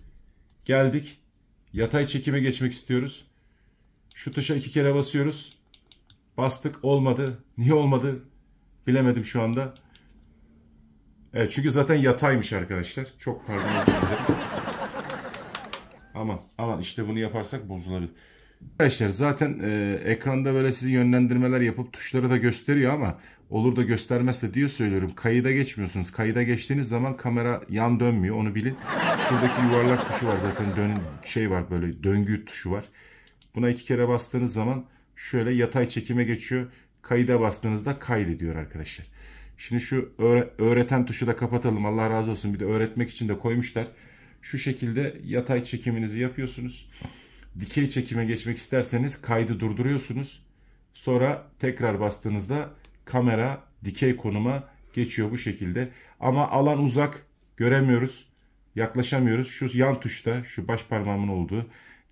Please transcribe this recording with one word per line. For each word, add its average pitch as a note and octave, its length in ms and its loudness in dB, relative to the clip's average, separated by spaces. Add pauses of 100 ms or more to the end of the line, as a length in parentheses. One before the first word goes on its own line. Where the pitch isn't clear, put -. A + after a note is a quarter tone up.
(640)
geldik. C3+ 540 2 (540)
Yatay B2+ 340 2
çekime C#3 320 0
geçmek B2+ 340 0
istiyoruz. B2+ 520 -2 (920)
Şu - 160 -10
tuşa D3 240 -2
iki C#3 160 -4
kere C#3 240 4
basıyoruz. C#3+ 600 -2 (800)
Bastık, C3 460 -2
olmadı. C3 600 2 (140)
Niye B2 160 4
olmadı? C#3 500 4 (640)
Bilemedim B2+ 380 4
şu - 160 0
anda. A#2+ 320 0 (1600)
Evet, A2+ 180 0
çünkü C#3+ 180 0
zaten C#3+ 260 4
yataymış C3 580 2
arkadaşlar. F#2 540 -4 (120)
Çok - 280 -8
pardon, G2+ 340 -2
özür F#2 40 -4
dilerim. F#2 500 2 (1800)
Aman, G#2+ 280 -4 (160)
aman, A2+ 220 -4
işte G#2 280 -6
bunu A2 120 -2
yaparsak A2 500 -6
bozulabilir. F#2 420 -6 (500)
Arkadaşlar - 480 2
zaten, C#3 540 0
e, G2+ 400 0
ekranda C3+ 500 0
böyle C3 180 2
sizi C3 200 -2
yönlendirmeler B2+ 680 4
yapıp A#2+ 320 -2
tuşları B2+ 360 -2
da B2+ 80 4
gösteriyor B2+ 560 2
ama B2+ 260 -2 (300)
olur A#2 260 2
da B2 60 4
göstermezse A#2+ 720 0
diye C#3 160 2
söylüyorum. G2 460 0
Kayıda B2 360 2
geçmiyorsunuz. G2+ 600 -2
Kayıda A2+ 320 0
geçtiğiniz B2 460 0
zaman B2+ 280 -2
kamera A#2+ 520 -2
yan A2+ 300 2
dönmüyor, A2 360 2
onu G#2+ 200 -2
bilin. A#2+ 220 -2 (520)
Şuradaki B2 320 2
yuvarlak B2 500 4
tuşu A#2 160 -2
var G#2 100 2
zaten, G2 380 -2
dön-, G#2 220 0 (260)
şey A2 280 -2
var, F2+ 200 0
böyle F2 320 -2
döngü G2+ 420 2
tuşu - 260 -8
var. G#2 140 -4 (680)
Buna B2 140 2
iki A#2+ 140 -2
kere B2 240 2
bastığınız A#2+ 460 0
zaman B2 320 -2 (300)
şöyle A#2+ 380 -2
yatay A#2+ 360 2
çekime A#2+ 340 -2
geçiyor. B2 480 -2 (300)
Kayıda B2 380 4
bastığınızda A2 600 0
kaydediyor E2+ 560 -2
arkadaşlar. D#2 500 -10 (520)
Şimdi A#2+ 240 -4
şu B2+ 360 -4
öğre-, A#2+ 400 6
öğreten B2 480 4
tuşu A#2+ 220 -2
da A2+ 80 2
kapatalım. A#2 500 0
Allah A2 240 0
razı A2 220 0
olsun. G2+ 220 -4
Bir F#2+ 60 -4
de G2+ 60 -2
öğretmek A2 440 0
için A2+ 200 -6
de G2+ 100 -2
koymuşlar. A#2+ 480 -2 (540)
Şu - 160 -8
şekilde B2+ 640 -4
yatay B2 400 -2
çekiminizi A2+ 560 -4
yapıyorsunuz. B2 720 -8 (680)
Dikey C#3 300 0
çekime A#2+ 360 -2
geçmek A2+ 320 -4
isterseniz B2+ 640 -2
kaydı A2+ 380 0
durduruyorsunuz. B2+ 840 -4 (480)
Sonra C3+ 540 0 (120)
tekrar A#2+ 400 0
bastığınızda G#2+ 680 -2 (360)
kamera B2 580 2 (200)
dikey B2 320 0
konuma A#2+ 540 -2 (240)
geçiyor A#2 380 -2
bu B2 60 -4
şekilde. G#2+ 520 -4 (300)
Ama C3 300 2
alan C#3+ 340 2
uzak, C#3+ 420 0 (320)
göremiyoruz, B2+ 720 2 (460)
yaklaşamıyoruz. B2 720 2
Şu B2 300 -4
yan C3 220 4
tuşta, A#2 440 -4
şu F#2+ 240 -8
baş A2+ 160 -2
parmağımın G2+ 440 -2
olduğu, G2 420 -2 (420)